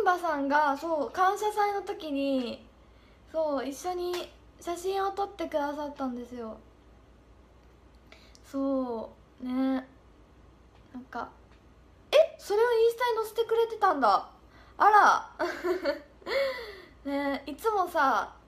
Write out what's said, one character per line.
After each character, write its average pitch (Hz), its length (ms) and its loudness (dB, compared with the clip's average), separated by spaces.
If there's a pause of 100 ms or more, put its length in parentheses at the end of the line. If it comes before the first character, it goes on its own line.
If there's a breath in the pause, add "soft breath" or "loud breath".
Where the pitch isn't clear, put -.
ン - 20 -2
バ 370 140 4
さ 339 200 -2
ん 277 100 -2
が、 285 300 2
そ 311 280 -2
う、 226 60 -8
感 381 260 2
謝 415 140 0
祭 415 220 0
の 403 80 -4
時 370 300 -8
に、 269 540 -2 (680 loud breath)
そ 302 300 0
う、 247 60 -6
一 277 100 -8
緒 359 160 -4
に 359 200 -4 (460)
写 349 160 -6
真 381 300 -4
を 392 60 -2
撮 403 140 -4
っ - 80 -4
て 339 140 -6
く - 60 -6
だ 285 220 -2
さ 294 100 -6
っ 285 100 -10
た 269 120 -6
ん 247 80 -6
で 240 100 -10
す 247 100 -16
よ。 220 220 -10 (1900 loud breath)
そ 262 720 -4 (300)
う、 - 20 -8
ね。 262 420 -2 (1040)
な 254 80 -14
ん 247 40 -14
か、 - 260 -12 (840)
え、 622 280 6
そ - 160 -4
れ 427 100 4
を 480 60 2
イ 453 160 6
ン 466 40 4
ス 466 60 -8
タ 494 140 0
に 440 60 -2
載 440 100 -2
せ - 80 -16
て 453 100 0
く 453 100 0
れ 453 120 4
て 453 80 -10
た 381 180 2
ん 285 60 -2
だ。 202 280 4 (500 loud breath)
あ 370 120 6
ら。 370 400 6 (1800 loud breath)
<laughs> - 0 -
ね、 277 400 -2
い 294 100 -10
つ 440 140 -2
も 381 180 2
さ、 269 460 2 (140)